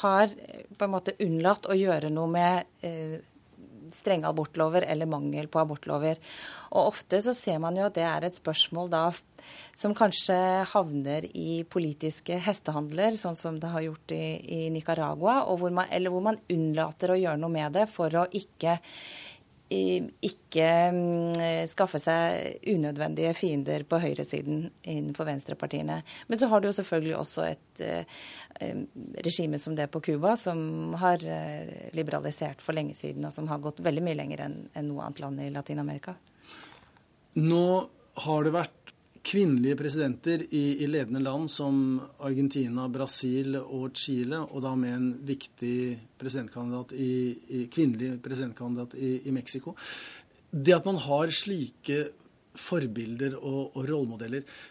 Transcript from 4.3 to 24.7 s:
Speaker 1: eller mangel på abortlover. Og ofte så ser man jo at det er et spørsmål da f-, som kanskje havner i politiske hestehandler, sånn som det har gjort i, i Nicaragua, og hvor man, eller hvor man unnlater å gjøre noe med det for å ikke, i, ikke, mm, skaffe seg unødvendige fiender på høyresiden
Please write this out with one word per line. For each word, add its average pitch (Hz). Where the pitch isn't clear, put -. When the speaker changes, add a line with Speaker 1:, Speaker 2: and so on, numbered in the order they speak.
Speaker 1:
eller 160
mangel 147
på 165
abortlover. 151
Og 196
ofte -
så 240
ser 180
man 165
jo 190
at 202
det 165
er 160
et 175
spørsmål 170
da 165
f-, 170
som 208
kanskje 185
havner 147
i 165
politiske 160
hestehandler, 170
sånn 175
som 160
det 160
har 165
gjort 160
i, 160
i 160
Nicaragua, 160
og 180
hvor 180
man, 180
eller 185
hvor 180
man 214
unnlater 160
å 185
gjøre 160
noe 165
med 151
det 208
for 170
å 175
ikke, -
i, 185
ikke, -
mm, 170
skaffe 180
seg -
unødvendige 156
fiender 147
på 165
høyresiden 147